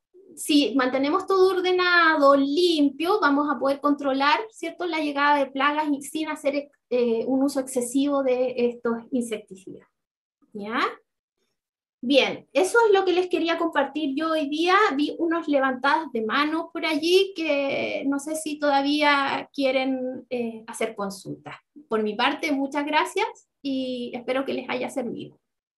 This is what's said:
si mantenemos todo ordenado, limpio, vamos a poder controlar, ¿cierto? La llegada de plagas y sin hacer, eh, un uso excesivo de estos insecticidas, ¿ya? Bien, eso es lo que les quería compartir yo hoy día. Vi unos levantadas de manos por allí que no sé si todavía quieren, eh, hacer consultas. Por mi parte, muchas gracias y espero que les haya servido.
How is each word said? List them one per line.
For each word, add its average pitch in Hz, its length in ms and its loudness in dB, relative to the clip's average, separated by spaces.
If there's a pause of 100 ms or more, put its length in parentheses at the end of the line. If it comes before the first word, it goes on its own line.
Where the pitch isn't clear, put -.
(340)
si 285 420 2
mantenemos 269 500 0
todo 370 300 4
ordenado, 349 800 4
limpio, 311 840 2
vamos 285 300 2
a 254 80 -2
poder 277 220 0
controlar, 277 600 2 (100)
¿cierto? 330 360 -8
La 320 140 -4
llegada 294 380 2
de 269 120 0
plagas 294 400 0
y 277 120 -2
sin 311 260 -6
hacer, 285 420 -4 (200)
eh, 233 360 0
un 262 160 2
uso 277 160 0
excesivo 269 640 0
de 254 340 0
estos 240 420 -2 (120)
insecticidas, - 760 -8 (640)
¿ya? 214 280 -6 (1200)
Bien, 240 520 0
eso 370 340 2
es 415 80 6
lo 392 100 4
que 370 80 2
les 359 140 2
quería 330 320 -2
compartir 302 560 -2
yo 320 160 -2
hoy 311 180 -2
día. 339 280 0 (200)
Vi 302 220 -2
unos 330 300 -2
levantadas 277 640 0
de 226 100 -4
manos 302 500 -2
por 330 140 -6
allí 339 480 2
que 285 720 -2
no 277 140 0
sé 311 160 -6
si 302 240 -8
todavía 285 920 2
quieren, 262 800 -2
eh, 233 380 -6
hacer 226 260 -6
consultas. 170 640 -10 (320)
Por 220 160 0
mi 208 100 -2
parte, 285 380 -2
muchas 277 340 -2
gracias 359 640 -2 (120)
y 254 540 -6
espero 254 300 -4
que 247 100 -4
les 262 160 -8
haya 247 180 -4
servido. 214 520 -8 (380)